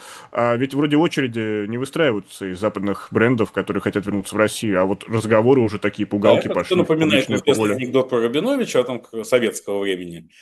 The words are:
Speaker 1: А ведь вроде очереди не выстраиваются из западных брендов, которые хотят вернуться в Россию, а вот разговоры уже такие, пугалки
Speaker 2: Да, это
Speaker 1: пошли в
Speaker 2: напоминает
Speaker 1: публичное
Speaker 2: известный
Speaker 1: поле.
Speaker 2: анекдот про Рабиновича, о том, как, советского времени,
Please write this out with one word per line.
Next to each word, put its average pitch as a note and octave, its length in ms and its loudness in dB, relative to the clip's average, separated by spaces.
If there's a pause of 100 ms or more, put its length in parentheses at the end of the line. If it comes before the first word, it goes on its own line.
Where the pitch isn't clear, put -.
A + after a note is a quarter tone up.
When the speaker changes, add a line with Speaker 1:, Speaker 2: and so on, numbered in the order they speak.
(320)
Speaker 1:
А A#2+ 260 2
ведь C3+ 160 -2
вроде D3 240 2
очереди A2+ 720 -2
не A#2 100 -6
выстраиваются B2 760 -2
из F#2 80 -8
западных G2+ 520 -4
брендов, A2+ 400 2
которые G2 300 -2
хотят G2+ 240 -2
вернуться G2+ 300 -6
в - 20 -4
Россию, G2+ 440 0
а F#2+ 40 4
вот G2 220 -4
разговоры A2+ 540 4
уже G#2 180 0
такие, G#2 280 -4
пугалки - 400 4
Speaker 2:
Да, - 60 -2
это - 0 -
Speaker 1:
пошли F3 300 2
в - 60 -4
Speaker 2:
напоминает D#3 380 2
Speaker 1:
публичное A2+ 100 -2
Speaker 2:
известный A2 320 2
Speaker 1:
поле. G#2 60 2
Speaker 2:
анекдот B2+ 340 0
про B2 120 0
Рабиновича, E3+ 580 0
о B2 40 4
том, B2 180 -6
как, A2 240 -10
советского G#2 540 0
времени, F2 500 -6 (120)